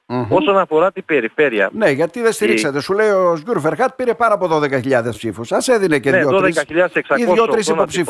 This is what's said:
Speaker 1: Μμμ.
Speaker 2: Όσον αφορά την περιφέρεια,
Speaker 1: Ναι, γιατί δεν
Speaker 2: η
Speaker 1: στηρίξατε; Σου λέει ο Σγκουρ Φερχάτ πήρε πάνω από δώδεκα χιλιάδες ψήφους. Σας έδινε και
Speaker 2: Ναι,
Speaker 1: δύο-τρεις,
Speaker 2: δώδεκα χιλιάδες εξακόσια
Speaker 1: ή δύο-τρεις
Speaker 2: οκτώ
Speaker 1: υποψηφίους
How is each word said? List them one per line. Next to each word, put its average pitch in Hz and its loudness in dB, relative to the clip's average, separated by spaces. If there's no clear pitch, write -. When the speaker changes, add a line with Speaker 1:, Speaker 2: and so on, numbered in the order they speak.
Speaker 1:
Μμμ. 120 -4
Speaker 2:
Όσον 190 2
αφορά 175 2
την 190 -10
περιφέρεια, 113 0
Speaker 1:
Ναι, 196 2
γιατί 156 -2
δεν 226 0
Speaker 2:
η 208 0
Speaker 1:
στηρίξατε; 143 -2
Σου 190 -4
λέει 214 2
ο 185 2
Σγκουρ 180 -4
Φερχάτ 156 0
πήρε 240 -2
πάνω 226 0
από 185 0
δώδεκα 147 0
χιλιάδες 120 0
ψήφους. 113 -8
Σας 202 -2
έδινε 196 2
και 135 0
Speaker 2:
Ναι, 190 2
Speaker 1:
δύο-τρεις, 160 2
Speaker 2:
δώδεκα 175 0
χιλιάδες 170 0
εξακόσια 170 0
Speaker 1:
ή - 2
δύο-τρεις 220 0
Speaker 2:
οκτώ - 0
Speaker 1:
υποψηφίους 156 -4